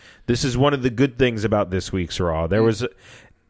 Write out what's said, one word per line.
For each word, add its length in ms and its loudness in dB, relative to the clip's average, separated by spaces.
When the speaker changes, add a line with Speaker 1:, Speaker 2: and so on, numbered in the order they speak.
Speaker 1:
this 180 0
is 140 -2
one 160 4
of 80 -2
the 80 0
good 300 0
things 240 2
about 260 0
this 220 -4
week's 280 -4
Raw. 280 -2
There 140 2
Speaker 2:
Mm. 40 4
Speaker 1:
was 180 0
a, 60 -4